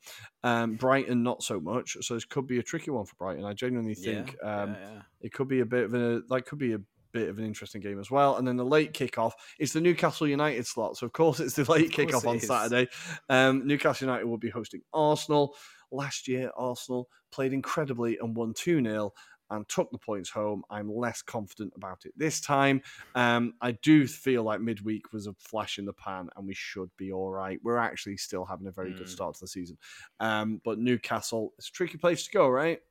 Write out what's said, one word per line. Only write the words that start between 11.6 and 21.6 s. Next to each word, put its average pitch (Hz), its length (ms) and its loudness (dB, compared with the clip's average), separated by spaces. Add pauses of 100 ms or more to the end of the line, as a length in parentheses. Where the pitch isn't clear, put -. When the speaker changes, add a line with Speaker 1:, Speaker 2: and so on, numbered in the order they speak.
Speaker 1:
late 160 180 8
Speaker 2:
Of - 60 -4 (160)
course 123 120 4
Speaker 1:
kickoff - 20 -
Speaker 2:
it - 40 2
Speaker 1:
on 117 80 2
Speaker 2:
is. 107 100 -2
Speaker 1:
Saturday. 120 400 4 (420)
Um, 131 380 6
Newcastle 139 400 2
United 117 200 0
will 117 100 -2
be 113 120 -4
hosting 107 320 -8 (120)
Arsenal. 151 640 4 (360)
Last 139 360 -6
year, 127 280 -2
Arsenal 123 540 -4 (220)
played 131 220 -2
incredibly 131 680 0
and 113 160 -4
won 113 180 -2
two 170 280 2
nil 107 340 0 (360)
and 107 160 -6
took - 240 -2
the 120 60 -8
points 101 320 -6
home. 104 400 -2
I'm 104 260 -6
less 117 280 -4
confident 104 520 -10